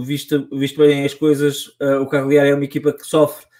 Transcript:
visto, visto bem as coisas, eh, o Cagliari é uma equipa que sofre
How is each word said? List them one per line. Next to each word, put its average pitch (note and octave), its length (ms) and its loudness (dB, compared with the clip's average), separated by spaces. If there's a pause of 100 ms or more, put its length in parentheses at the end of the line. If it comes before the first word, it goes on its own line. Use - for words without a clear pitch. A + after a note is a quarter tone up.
visto, C#3 480 -4
visto C#3 260 -4
bem C#3+ 280 4
as C#3+ 80 -4
coisas, D3 680 -2
eh, C#3 160 0
o C3+ 100 -2
Cagliari C#3 440 2
é C#3+ 40 2
uma C#3+ 100 -2
equipa C#3+ 280 -2
que - 120 -20
sofre - 420 -2 (140)